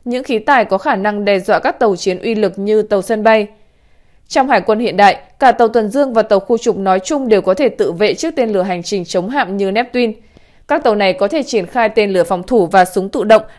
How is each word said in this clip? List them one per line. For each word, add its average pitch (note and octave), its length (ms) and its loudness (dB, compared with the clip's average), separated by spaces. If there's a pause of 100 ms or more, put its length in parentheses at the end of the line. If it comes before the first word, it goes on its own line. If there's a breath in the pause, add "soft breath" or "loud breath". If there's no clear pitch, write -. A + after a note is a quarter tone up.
những B3 180 -6
khí A#3+ 160 -2
tài A#3+ 260 2
có F#3+ 120 -2
khả C4+ 180 -2
năng G#3 300 -4
đe G3+ 140 2
dọa F#3 200 0
các C4 200 -4
tàu G#3 160 2
chiến F#3 240 -4
uy A3+ 160 -4
lực G3 240 -2
như G#3+ 220 0
tàu G#3 200 -2
sân G#3+ 220 -4
bay. A3 240 4 (800)
Trong C4+ 220 0
hải G#3+ 120 2
quân G#3+ 180 0
hiện A3 180 -2
đại, G3+ 200 6 (220)
cả B3+ 120 6
tàu A#3+ 160 2
tuần A3 220 0
dương C4 240 0
và A3 80 2
tàu G#3 180 2
khu A3+ 180 -2
trục A3 200 -2
nói F#3+ 220 0
chung C4+ 280 -4
đều G#3 140 4
có F#3+ 120 0
thể B3 160 0
tự E3 220 -2
vệ E3+ 220 0
trước D#4+ 220 -6
tên A#3 140 -2
lửa G3 120 0
hành F3+ 220 -4
trình F#3 220 -6
chống F#3 240 -4
hạm G#3+ 280 -4
như G3 140 -2
Neptune. A#3+ 400 -2 (560 soft breath)
Các D#4 160 -2
tàu A3 120 2
này G3 180 2
có G3+ 140 0
thể D4+ 160 -2
triển G3 220 -2
khai A3+ 240 -2
tên G#3 240 0
lửa F3 100 2
phòng F3+ 200 -2
thủ G3+ 240 2
và F#3 180 4
súng F#3+ 240 -4
tự A#3+ 140 -4
động A3 180 4 (180 loud breath)